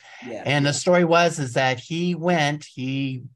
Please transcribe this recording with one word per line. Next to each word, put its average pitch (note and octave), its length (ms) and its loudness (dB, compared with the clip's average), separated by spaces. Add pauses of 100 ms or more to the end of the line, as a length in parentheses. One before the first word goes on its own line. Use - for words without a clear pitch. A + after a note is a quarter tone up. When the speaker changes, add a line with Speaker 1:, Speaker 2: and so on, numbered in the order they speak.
(240)
Speaker 1:
Yeah. A2 220 -10
Speaker 2:
And C#3 180 2
the C#3+ 80 2
story F3+ 320 4
was, E3+ 360 4
is A#2+ 140 -4
that C3 260 0
he F3 340 -2
went, D#3 500 0
he, C3 600 -6 (120)